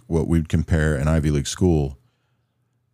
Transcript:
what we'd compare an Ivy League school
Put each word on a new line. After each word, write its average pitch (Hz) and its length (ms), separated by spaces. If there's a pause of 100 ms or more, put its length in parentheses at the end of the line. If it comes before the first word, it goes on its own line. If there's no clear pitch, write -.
what 82 220
we'd 82 200
compare 78 460
an 71 140
Ivy 78 240
League 71 160
school 76 500 (960)